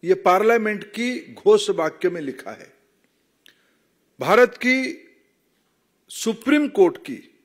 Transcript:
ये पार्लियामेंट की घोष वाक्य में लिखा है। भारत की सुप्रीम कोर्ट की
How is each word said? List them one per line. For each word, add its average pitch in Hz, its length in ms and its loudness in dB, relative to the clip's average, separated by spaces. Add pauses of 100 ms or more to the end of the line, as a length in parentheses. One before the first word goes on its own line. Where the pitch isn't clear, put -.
ये 180 100 2
पार्लियामेंट 214 760 0
की 240 420 -8
घोष 208 360 2
वाक्य 165 400 -4
में 170 100 -10
लिखा 131 300 -12
है। - 240 -20 (1500)
भारत 202 360 4
की 262 520 -4 (1000)
सुप्रीम 269 600 -2
कोर्ट 185 300 2
की - 460 -16